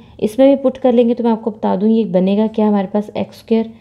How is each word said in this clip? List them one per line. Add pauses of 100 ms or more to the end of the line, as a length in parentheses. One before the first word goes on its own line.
(200)
इसमें
भी
पुट
कर
लेंगे
तो
मैं
आपको
बता
दूँ
ये
बनेगा
क्या,
हमारे
पास
एक्स
स्क्वायर